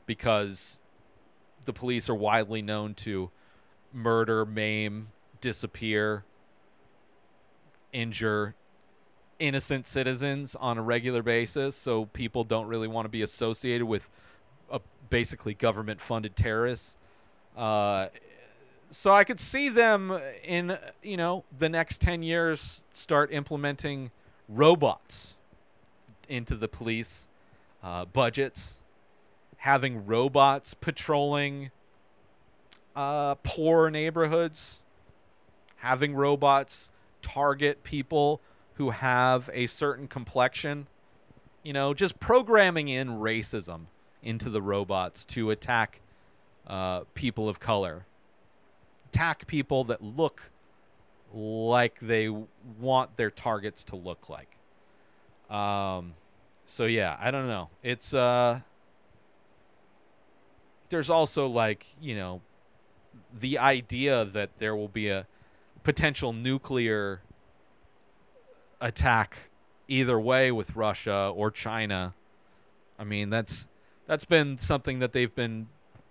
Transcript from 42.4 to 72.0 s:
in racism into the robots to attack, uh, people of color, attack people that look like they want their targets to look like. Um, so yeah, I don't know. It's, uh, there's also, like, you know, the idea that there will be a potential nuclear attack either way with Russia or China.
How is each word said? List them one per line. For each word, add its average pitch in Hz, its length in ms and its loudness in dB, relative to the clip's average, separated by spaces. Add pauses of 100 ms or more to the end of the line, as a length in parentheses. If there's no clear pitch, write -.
in 131 220 -2
racism 110 720 -4 (420)
into 113 260 -6
the 107 120 0
robots 98 640 -2
to 110 260 -4
attack, 113 500 0 (680)
uh, 92 340 -4 (120)
people 110 360 -4
of 101 100 -8
color, 95 460 -2 (1040)
attack - 380 -2
people 135 360 -2
that 117 180 -4
look 127 500 -4 (840)
like 113 640 0
they 110 300 0 (500)
want 127 380 0
their 107 140 0
targets 107 520 -6
to - 120 -16
look 90 340 -12
like. - 280 -18 (920)
Um, 98 640 -2 (520)
so - 200 -4
yeah, 107 340 0
I 117 120 0
don't 135 160 -2
know. 95 220 -6 (140)
It's, 123 300 -6
uh, 123 460 4 (2250)
there's 156 200 -2
also, 156 380 4
like, 113 380 0 (160)
you 139 140 -8
know, 92 260 -8 (960)
the 131 200 -2
idea 127 680 2
that 101 340 -4
there 107 160 -2
will 104 120 -4
be 104 220 -4
a 95 180 -2 (560)
potential 147 500 0
nuclear 113 880 -2 (1600)
attack 113 560 2 (500)
either 127 320 4
way 127 320 4
with 113 240 -4
Russia 101 600 0
or 104 160 0
China. 104 640 -4 (840)